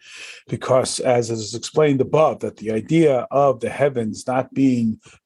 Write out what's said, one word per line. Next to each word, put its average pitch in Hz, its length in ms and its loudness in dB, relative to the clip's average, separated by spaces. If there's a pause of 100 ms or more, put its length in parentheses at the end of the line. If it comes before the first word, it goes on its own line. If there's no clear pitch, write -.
(480)
because 123 520 0
as 120 300 0
is 110 240 -6
explained 143 460 0
above, 139 400 0
that 107 160 -8
the 107 160 -6
idea 127 580 2
of 135 300 2
the 113 100 -4
heavens 123 560 -2
not 127 280 -4
being 120 460 2 (260)